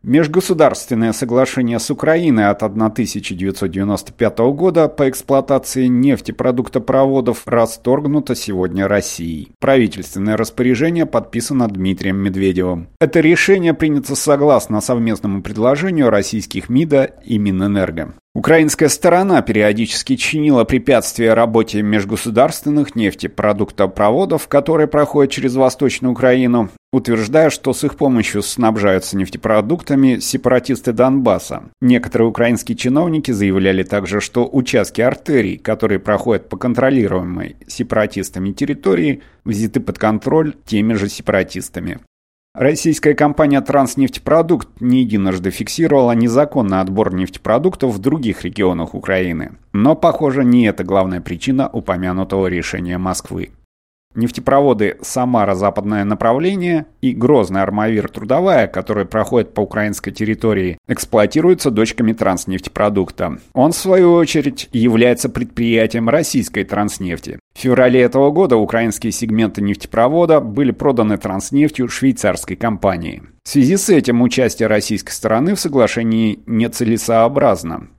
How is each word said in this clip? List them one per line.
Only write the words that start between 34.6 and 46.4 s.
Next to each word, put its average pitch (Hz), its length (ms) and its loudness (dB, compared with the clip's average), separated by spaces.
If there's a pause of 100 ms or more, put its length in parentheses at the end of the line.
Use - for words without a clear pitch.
артерий, 120 560 0
которые 107 420 -2
проходят 104 500 -2
по - 60 -8
контролируемой 98 1000 -2 (100)
сепаратистами 101 840 -4
территории, 143 720 -2 (200)
взяты 110 360 -2
под - 180 -8
контроль 135 560 0 (120)
теми 110 280 0
же 101 160 -2
сепаратистами. 90 880 -4 (580)
Российская 151 580 2
компания 143 480 2
«Транснефтепродукт» 143 1200 0
не 123 200 2
единожды 95 500 0
фиксировала 131 600 2
незаконный 117 680 2